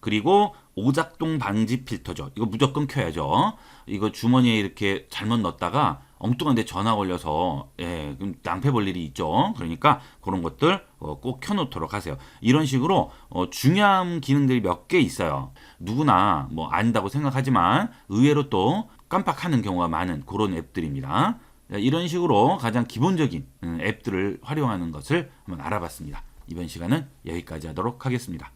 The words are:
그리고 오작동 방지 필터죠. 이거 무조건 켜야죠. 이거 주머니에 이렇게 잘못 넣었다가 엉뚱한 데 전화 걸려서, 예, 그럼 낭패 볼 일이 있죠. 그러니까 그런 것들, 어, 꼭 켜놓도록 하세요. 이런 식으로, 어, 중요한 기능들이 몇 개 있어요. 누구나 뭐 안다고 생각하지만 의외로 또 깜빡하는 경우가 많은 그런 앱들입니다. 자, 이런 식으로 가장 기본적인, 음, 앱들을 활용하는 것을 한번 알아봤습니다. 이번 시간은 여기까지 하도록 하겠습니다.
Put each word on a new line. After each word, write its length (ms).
그리고 540
오작동 600
방지 460
필터죠. 520
이거 100
무조건 400
켜야죠. 680
이거 260
주머니에 460
이렇게 520
잘못 300
넣었다가 600
엉뚱한 360
데 80
전화 320
걸려서, 760
예, 380
그럼 240
낭패 300
볼 160
일이 180
있죠. 500
그러니까 440
그런 220
것들, 420
어, 220
꼭 200
켜놓도록 540
하세요. 220
이런 260
식으로, 460
어, 220
중요한 720
기능들이 420
몇 260
개 100
있어요. 540
누구나 720
뭐 180
안다고 400
생각하지만 840
의외로 400
또 400
깜빡하는 540
경우가 260
많은 380
그런 280
앱들입니다. 840
자, 60
이런 320
식으로 480
가장 300
기본적인, 600
음, 180
앱들을 600
활용하는 500
것을 380
한번 200
알아봤습니다. 580
이번 220
시간은 380
여기까지 420
하도록 380
하겠습니다. 500